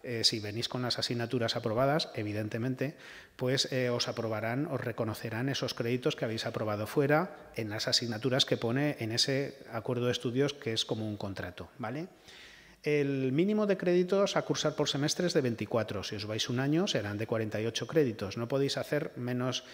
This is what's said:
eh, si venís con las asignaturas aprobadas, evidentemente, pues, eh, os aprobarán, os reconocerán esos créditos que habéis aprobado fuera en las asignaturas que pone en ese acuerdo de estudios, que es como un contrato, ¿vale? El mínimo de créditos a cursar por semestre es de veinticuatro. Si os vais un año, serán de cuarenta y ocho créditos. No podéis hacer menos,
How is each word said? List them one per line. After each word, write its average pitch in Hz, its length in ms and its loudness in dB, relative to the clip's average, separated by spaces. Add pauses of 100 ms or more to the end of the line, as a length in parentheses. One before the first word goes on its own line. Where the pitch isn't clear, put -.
eh, 113 200 -4
si 117 160 4
venís 104 300 -4
con 127 140 -4
las 123 160 -2
asignaturas 117 580 0
aprobadas, 123 580 2
evidentemente, 113 800 -2 (420)
pues, 131 360 0
eh, 127 160 2
os 120 200 0
aprobarán, 113 580 -2
os 143 140 -2
reconocerán 113 680 -2
esos 131 260 -2
créditos 123 420 0
que - 80 -4
habéis 113 200 -2
aprobado 107 420 -2
fuera 147 500 2 (200)
en 110 140 -2
las 110 180 -4
asignaturas 123 560 2
que - 120 2
pone 135 440 0
en 110 120 -2
ese 135 440 0 (160)
acuerdo 120 340 -2
de 123 60 4
estudios, 131 400 0
que - 200 -4
es 110 120 0
como 110 240 -2
un 104 80 -4
contrato, 92 600 -8
¿vale? 131 300 -6 (760)
El 139 500 2
mínimo 208 340 4
de 196 120 2
créditos 180 580 4
a 147 60 4
cursar 147 340 0
por 147 140 2
semestre 156 360 2
es 170 60 0
de 165 80 4
veinticuatro. 107 640 0
Si - 120 -6
os 104 100 -6
vais 110 240 -2
un 123 100 2
año, 151 260 4
serán 104 300 0
de 110 100 -2
cuarenta 110 320 0
y 107 60 0
ocho 117 220 -2
créditos. 113 500 2
No 117 100 -2
podéis 135 300 0
hacer 139 400 -2
menos, 123 580 -2